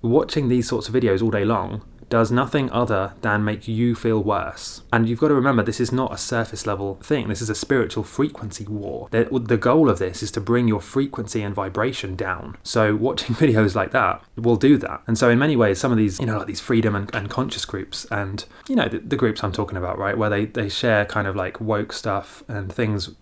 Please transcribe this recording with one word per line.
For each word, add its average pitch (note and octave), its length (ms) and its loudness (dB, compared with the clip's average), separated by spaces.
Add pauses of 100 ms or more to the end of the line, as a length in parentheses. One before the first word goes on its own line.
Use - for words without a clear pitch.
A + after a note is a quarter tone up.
watching C3 460 2
these B2 200 2
sorts - 200 -4
of G#2+ 60 -6
videos A2 280 2
all A2+ 80 2
day G2+ 140 0
long G2+ 380 -2 (260)
does A2+ 220 4
nothing C3 400 0
other G#2+ 520 0
than G#2 220 0
make G#2 220 -4
you A2+ 280 0
feel A2 280 0
worse. - 600 -4 (100)
And A2+ 160 4
you've A#2 100 -2
got D3+ 80 2
to D3 80 4
remember, B2+ 300 4
this A2 160 -4
is B2 100 0
not B2+ 220 -2
a F#2 40 -8
surface - 480 -4
level G2 380 -4
thing. C#3+ 260 0
This G2+ 140 -4
is A2 80 -6
a G#2 40 0
spiritual A2+ 500 0
frequency - 600 -6
war. G#2 460 -8
The, A#2 140 2
the A#2+ 320 0
goal C3 340 4
of - 80 0
this F2+ 240 -4
is G#2 100 -6
to A2+ 80 -4
bring A#2 280 2
your G#2 120 2
frequency B2 640 -4
and G2+ 100 -6
vibration G2 600 -4
down. F#2 480 -6
So G#2+ 320 2
watching A2+ 420 0
<laughs> - 0 -
videos A2 380 4
like G2 160 0
that G#2+ 320 0 (140)
will A#2 180 4
do C3+ 240 6
that. - 300 -6
And A2 100 2
so B2 120 6
in A#2 100 6
many D3 160 2
ways, G#2 240 4
some C3 100 2
of A2+ 80 4
these, G2+ 220 2
you - 60 -2
know, G#2+ 120 -2
like, - 80 -6
these - 140 -8
freedom A2+ 340 2
and, G2+ 180 -4
and G2+ 160 -4
conscious - 360 -4
groups - 460 -8
and, G2+ 340 -4 (240)
you C4 80 0
know, C3 120 2
the, G2 100 -4
the - 180 -4
groups A2 260 0
I'm G2+ 80 -2
talking G#2 260 -4
about, F2+ 220 -4
right, G2+ 180 -2
where G#2+ 140 0
they, G2+ 140 2
they G#2 240 -4
share G#2 380 0
kind G#2 200 -2
of, F#2+ 80 -4
like, F#2 260 -4
woke G#2+ 320 -2
stuff - 540 -6
and G2+ 260 -8
things G#2 380 -2 (120)